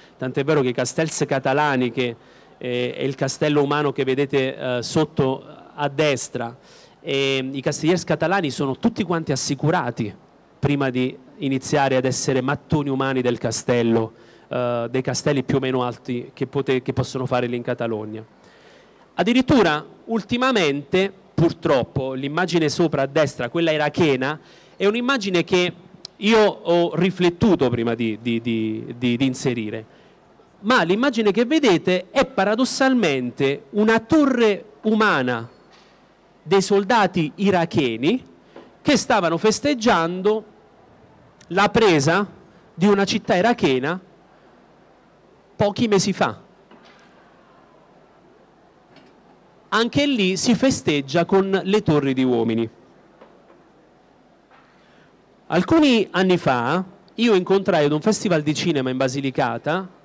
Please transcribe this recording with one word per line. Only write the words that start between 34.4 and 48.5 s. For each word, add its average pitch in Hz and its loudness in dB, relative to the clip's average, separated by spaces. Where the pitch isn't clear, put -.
umana 151 0
dei 190 2
soldati 196 2
iracheni 170 0
che 294 2
stavano 180 2
festeggiando 214 0
la 196 2
presa 185 2
di 165 0
una 196 4
città 202 -2
irachena 175 0
pochi 220 0
mesi 202 2
fa. 120 -4